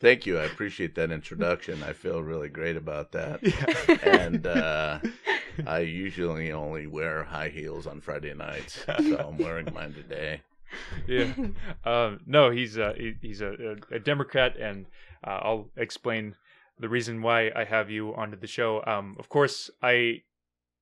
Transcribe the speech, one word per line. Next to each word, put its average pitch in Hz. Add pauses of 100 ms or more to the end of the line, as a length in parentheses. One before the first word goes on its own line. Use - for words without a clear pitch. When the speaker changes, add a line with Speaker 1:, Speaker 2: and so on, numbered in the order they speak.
Speaker 1:
Thank 123
you. 90
I 76
appreciate 92
that 82
introduction. 82
I 76
feel 82
really 78
great 80
about 76
that. 147
Speaker 2:
Yeah. -
Speaker 1:
And, 87
uh, 78 (320)
Speaker 3:
<laughs> -
Speaker 1:
I 82
usually 85
only 76
wear 78
high 76
heels 76
on 71
Friday 73
nights, 73
so -
I'm 294
wearing 82
mine 78
today. 76 (640)
Speaker 2:
Yeah. 127 (240)
Speaker 3:
<laughs> -
Speaker 2:
Um, 117
no, 135
he's, 117
uh, 104
he, 113
he's 104
a, 107 (140)
a, 120
a -
Democrat, 135
and, 98 (360)
uh, 95
I'll 107
explain 113 (460)
the 117
reason 113
why 113
I 113
have 107
you 107
onto 107
the 98
show. 110
Um, 101
of -
course, 143 (140)
I, 120 (600)